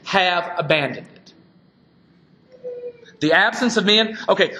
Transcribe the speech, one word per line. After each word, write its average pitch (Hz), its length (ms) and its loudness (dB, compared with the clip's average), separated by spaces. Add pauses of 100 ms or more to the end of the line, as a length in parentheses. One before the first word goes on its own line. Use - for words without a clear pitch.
have 185 520 0
abandoned 147 480 -2
it. - 280 -20 (1900)
The 156 140 2
absence 226 440 2
of 190 80 0
men, 220 320 2 (100)
okay, 190 320 2